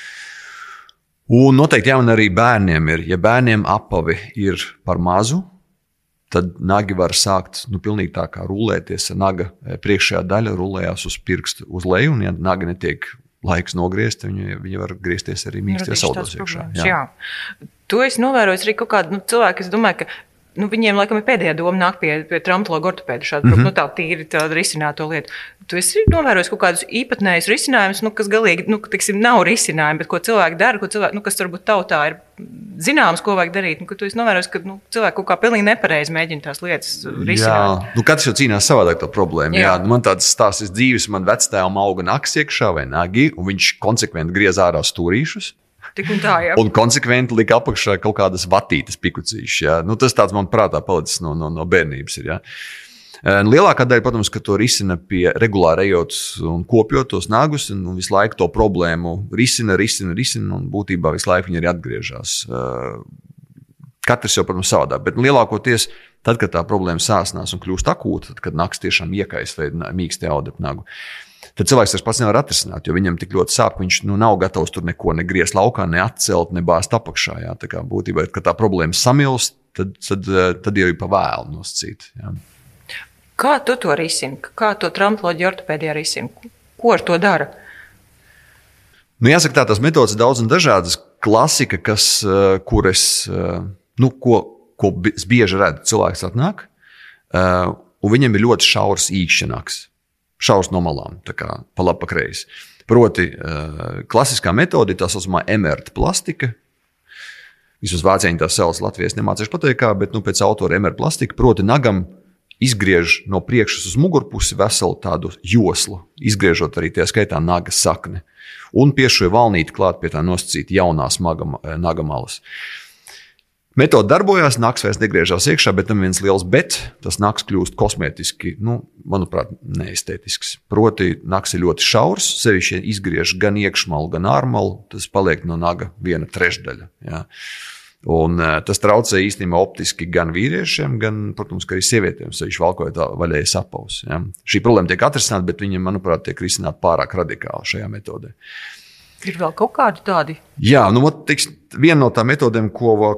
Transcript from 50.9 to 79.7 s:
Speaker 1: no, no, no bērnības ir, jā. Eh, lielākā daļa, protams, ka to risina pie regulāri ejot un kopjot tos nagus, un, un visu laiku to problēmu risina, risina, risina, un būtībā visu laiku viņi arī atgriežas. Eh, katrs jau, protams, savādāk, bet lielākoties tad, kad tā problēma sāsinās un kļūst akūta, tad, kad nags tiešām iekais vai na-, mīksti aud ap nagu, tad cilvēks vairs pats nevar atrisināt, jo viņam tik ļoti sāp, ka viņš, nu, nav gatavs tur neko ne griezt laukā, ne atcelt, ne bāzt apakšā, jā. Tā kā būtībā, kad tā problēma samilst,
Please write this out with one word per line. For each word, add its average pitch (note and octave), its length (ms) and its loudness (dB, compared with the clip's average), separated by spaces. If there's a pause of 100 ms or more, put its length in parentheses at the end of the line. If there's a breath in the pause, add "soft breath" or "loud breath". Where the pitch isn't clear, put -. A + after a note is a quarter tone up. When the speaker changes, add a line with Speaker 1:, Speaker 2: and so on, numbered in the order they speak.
Speaker 1:
no, D#2 160 -4
no, D#2+ 160 -4
no E2 120 -6
bērnības D#2+ 540 -2
ir, - 140 -8
jā. F#2 60 -6 (840 loud breath)
Eh, G2 240 4
lielākā C#3+ 400 6
daļa, A#2+ 160 4
protams, A#2 240 0
ka - 160 -8
to G2 160 2
risina G2+ 400 0
pie F2+ 300 2 (100)
regulāri F#2+ 480 4
ejot E2+ 240 2 (320)
un E2+ 240 -4
kopjot B2 400 2
tos F#2+ 240 -4
nagus, C#3+ 400 0
un, F#2+ 160 -6
un F2+ 80 -6
visu F#2 160 -6
laiku G2+ 240 2
to F2+ 160 0
problēmu F2 640 0 (180)
risina, A2 480 0
risina, G2+ 380 -2
risina, G#2 400 -4
un F#2 100 -6
būtībā F2+ 480 -2
visu E2+ 160 -4
laiku F2+ 160 0
viņi E2+ 140 -4
arī E2+ 100 0
atgriežas. B1 600 -8 (160)
Eh, B1 480 -8 (1080)
katrs A#2+ 320 0
jau, F#2+ 80 2
protams, F#2 300 -4
savādāk, C#2+ 320 0
bet - 180 -2
lielākoties A#2+ 640 2 (360 loud breath)
tad, A#2 180 0
kad F#2+ 100 -2
tā E2+ 160 -2
problēma F2+ 320 -2
sāsinās F2+ 560 -2
un F2+ 80 -12
kļūst F#2 300 -4
akūta, - 400 -6
tad, - 100 -18
kad D#2+ 160 -6
nags - 240 -6
tiešām F2+ 320 -4
iekais - 400 -6
vai D2+ 160 -4
na-, E2 240 -8
mīksti F2 320 -6
aud D2+ 240 -4
ap - 80 -14
nagu, D2+ 240 -8 (720 loud breath)
tad G2 160 -2
cilvēks A2+ 240 4
vairs - 80 -6
pats A2+ 160 -2
nevar A2+ 240 2
atrisināt, - 440 -6
jo E2 120 0
viņam F2+ 240 0
tik F#2+ 160 -10
ļoti F2 160 0
sāp, A2+ 220 0
ka F#2+ 80 -4
viņš, F#2+ 240 0
nu, G2+ 100 0
nav A2 240 4
gatavs F2 320 -2
tur F2+ 80 -6
neko E2+ 320 -2
ne E2 80 -2
griezt F2+ 320 0
laukā, G2 320 0
ne E2+ 160 0
atcelt, F2+ 480 -2
ne F2+ 80 -4
bāzt F2 320 0
apakšā, - 560 -4
jā. E2+ 80 -10
Tā - 160 -14
kā E2+ 160 -10
būtībā, F#2+ 480 -4
kad - 140 -2
tā E2+ 100 2
problēma F2+ 320 0
samilst, C3 640 2 (240)